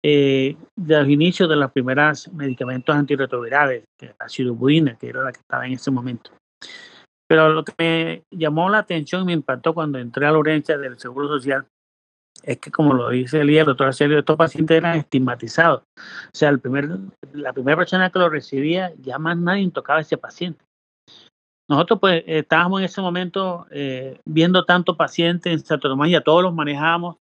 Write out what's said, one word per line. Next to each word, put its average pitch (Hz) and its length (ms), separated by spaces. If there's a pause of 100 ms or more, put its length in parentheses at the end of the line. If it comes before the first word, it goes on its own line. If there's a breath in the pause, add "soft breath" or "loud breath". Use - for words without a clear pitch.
eh, 139 520 (200)
de 156 240
los 139 100
inicios 165 380
de 156 80
los 143 160
primeros 143 600
medicamentos 127 640
antirretrovirales, 135 880 (160)
que 127 80
la - 180
acidobudina, 131 720
que 123 140
era 131 140
la 131 80
que - 100
estaba 127 260
en 127 60
ese 131 180
momento. 123 400 (1000 loud breath)
Pero 160 200
lo 156 140
que - 140
me 165 460 (120)
llamó 160 320
la 208 120
atención 175 420
y 185 40
me 175 80
impactó 147 420
cuando 151 240
entré 123 260
a 147 60
la 156 80
urgencia 151 360
del 131 220
Seguro 131 300
Social 139 400 (760)
es - 160
que, - 140
como 147 240
lo 120 140
dice 127 320
Elías, 151 200
el 156 60
doctor 135 200
Arcelio, 147 300
estos 151 200
pacientes 160 380
eran 165 220
estigmatizados. 131 840 (160)
O - 360
sea, 151 140
el 143 100
primer, 143 380 (340)
la 139 220
primera 135 240
persona 185 320
que 185 80
lo 180 100
recibía, 156 720
ya 131 200
más 165 180
nadie 180 320
tocaba 147 300
a - 20
ese 156 160
paciente. - 480 (1040 loud breath)
Nosotros, 180 300
pues, 180 280
estábamos 165 540
en 190 40
ese 185 160
momento, 180 720
eh, 135 560
viendo 170 380
tanto 180 320
paciente 170 540
en 156 80
Santo 147 300
Tomás 143 200
y 175 60
a 147 60
todos 165 220
los 180 100
manejábamos. 165 680